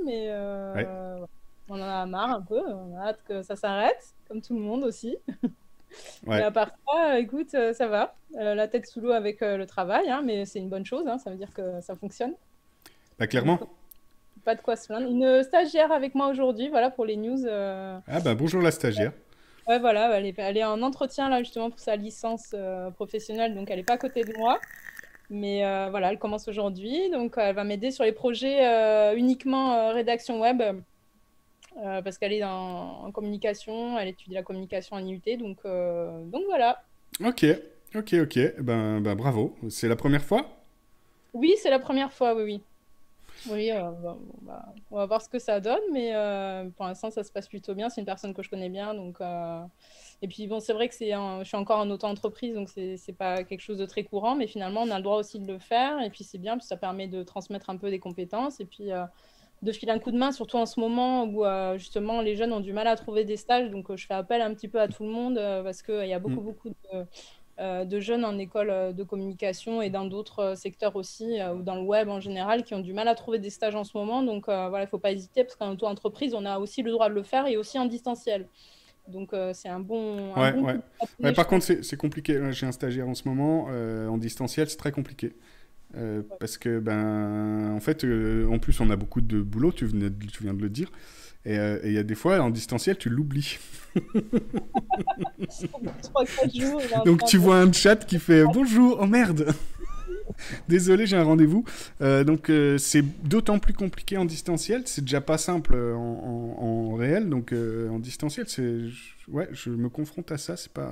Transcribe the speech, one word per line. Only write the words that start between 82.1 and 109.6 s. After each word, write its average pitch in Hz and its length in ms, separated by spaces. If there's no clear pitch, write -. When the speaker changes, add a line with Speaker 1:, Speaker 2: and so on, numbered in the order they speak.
Speaker 2:
J'ai 127 140
un 127 80
stagiaire 127 340
en 127 80
ce - 100
moment, 139 440
euh, 113 400
en 113 80
distanciel, 127 520
c'est - 80
très 147 140
compliqué. - 400
Euh, 110 280
Speaker 1:
Ouais. 101 180
Speaker 2:
parce 110 160
que, 117 220
ben, 107 920
en 107 60
fait, - 240
euh, 110 460
en 117 100
plus, - 220
on 113 80
a 104 80
beaucoup 104 240
de 110 200
boulot, 110 300
tu 139 140
venais 104 240
de, 101 160
tu 104 180
viens 98 100
de 98 80
le 104 80
dire. 131 220
Et, 107 140
euh, 104 240
et 107 60
il 104 40
y 107 60
a 104 40
des 107 120
fois, 180 260
en 123 80
distanciel, 120 480
tu - 100
l'oublies. 139 520
<laughs> 185 60
Speaker 1:
Trois, 262 240
quatre 262 300
jours, 277 280
il 240 80
est 226 40
en 220 80
Speaker 2:
Donc, 170 160
Speaker 1:
train 233 80
Speaker 2:
tu 196 100
Speaker 1:
de 180 40
Speaker 2:
vois 185 180
un 185 120
chat 202 240
qui 175 140
fait « 160 240
Bonjour, 247 480
oh 202 40
merde ! 190 420
<laughs> - 600
Désolé, 185 380
j'ai 196 120
un 170 60
rendez-vous. » 160 400
Euh, 135 220
donc, 156 260
euh, 143 280
c'est 143 260
d'autant 208 360
plus 202 140
compliqué - 440
en 190 80
distanciel. 170 600
C'est - 180
déjà 135 180
pas 156 160
simple, 165 380
euh, 120 180
en, 117 640
en, 120 60
en 110 40
réel. 156 340
Donc, 123 240
euh, 113 360
en 113 100
distanciel, 127 480
c'est, 117 420
je, 123 160
ouais, 151 220
je 131 180